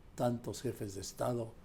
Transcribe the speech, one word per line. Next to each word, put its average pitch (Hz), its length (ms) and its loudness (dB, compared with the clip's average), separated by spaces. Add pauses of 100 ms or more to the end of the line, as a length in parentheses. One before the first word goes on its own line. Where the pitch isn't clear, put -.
(140)
tantos 120 480 2
jefes 107 320 0
de 95 80 -6
Estado, 117 500 0 (120)